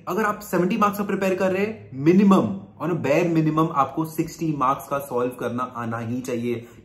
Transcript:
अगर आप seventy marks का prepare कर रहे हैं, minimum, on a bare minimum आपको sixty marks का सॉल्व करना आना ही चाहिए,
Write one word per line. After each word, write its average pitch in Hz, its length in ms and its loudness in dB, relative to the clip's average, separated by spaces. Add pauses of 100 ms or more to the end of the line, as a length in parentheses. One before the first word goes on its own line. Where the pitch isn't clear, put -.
अगर 196 160 0
आप 208 160 -2
seventy 190 360 0
marks 202 220 2
का 202 60 -4
prepare 190 300 0
कर 185 180 0
रहे 98 140 0
हैं, 139 380 -10
minimum, 185 440 6 (340)
on 165 140 -2
a 127 100 -4
bare 165 320 4
minimum 156 360 2
आपको 143 300 0
sixty 160 520 -4
marks 135 320 0
का 139 100 -2
सॉल्व 127 320 -2
करना 123 320 -6
आना 117 360 -6
ही 117 220 -6
चाहिए, 120 460 -4 (180)